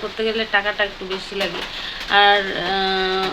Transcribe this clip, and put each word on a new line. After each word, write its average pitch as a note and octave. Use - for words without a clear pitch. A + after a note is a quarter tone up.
করতে A3
গেলে A3
টাকাটা G#3
একটু G3
বেশি F#3+
লাগে। F#3
আর, G3+
আহ, F#3+